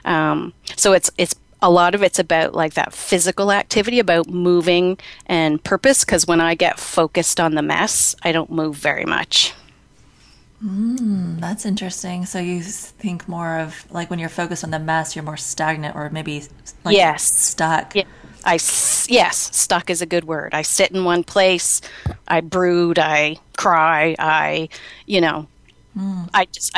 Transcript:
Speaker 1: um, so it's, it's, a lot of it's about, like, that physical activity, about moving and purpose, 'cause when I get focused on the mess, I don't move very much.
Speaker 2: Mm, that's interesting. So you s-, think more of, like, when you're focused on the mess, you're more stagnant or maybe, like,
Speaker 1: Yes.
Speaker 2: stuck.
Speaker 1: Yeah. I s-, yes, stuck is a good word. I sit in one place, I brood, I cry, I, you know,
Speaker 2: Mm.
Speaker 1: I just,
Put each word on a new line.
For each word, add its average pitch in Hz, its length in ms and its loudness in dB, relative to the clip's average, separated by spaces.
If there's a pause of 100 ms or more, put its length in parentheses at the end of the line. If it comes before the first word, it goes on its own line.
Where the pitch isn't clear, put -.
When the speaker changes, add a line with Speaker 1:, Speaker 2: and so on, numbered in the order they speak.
Speaker 1:
um, 156 500 0 (220)
so 196 160 4
it's, - 260 4
it's, - 160 -2 (280)
a 185 80 6
lot 175 240 6
of 202 80 0
it's 185 160 2
about, 160 360 2
like, 156 180 0
that - 220 -2
physical 190 580 -2
activity, 214 460 0
about 170 300 4
moving 175 680 2 (300)
and 160 360 0
purpose, - 440 2
'cause 175 200 2
when 170 140 4
I 165 140 2
get 170 260 0
focused - 580 0
on 160 160 2
the 151 60 0
mess, 151 600 0
I 160 100 0
don't 160 180 -2
move 156 260 -4
very - 280 -4
much. - 480 -2 (1120)
Speaker 2:
Mm, 202 760 -2
that's 180 240 -6
interesting. 185 600 -6
So 185 120 -6
you 175 200 -4
s-, 180 400 -10
think 175 300 -6
more 165 300 -4
of, 160 320 -8
like, 170 200 -6
when 175 80 -4
you're 165 100 -4
focused 170 340 -6
on 156 80 -8
the 156 80 -2
mess, 160 380 -2
you're 160 80 -8
more 156 140 -10
stagnant 156 580 -4
or 147 140 -8
maybe, 151 340 -8 (400)
like, 214 120 4
Speaker 1:
Yes. 160 280 4
Speaker 2:
stuck. - 720 0
Speaker 1:
Yeah. 196 100 2 (400)
I 175 120 4
s-, - 540 0
yes, - 460 2
stuck - 340 0
is 175 120 -4
a 175 40 -4
good 170 180 -2
word. 156 300 -6
I 151 80 -2
sit - 300 0
in 185 120 -2
one 175 200 2
place, 190 560 2 (480)
I 170 120 2
brood, 175 580 2
I 151 380 2 (200)
cry, 160 640 4
I, 156 500 0 (380)
you 190 140 2
know, 156 260 2 (520)
Speaker 2:
Mm. 190 340 -6
Speaker 1:
I 190 120 4
just, - 340 -8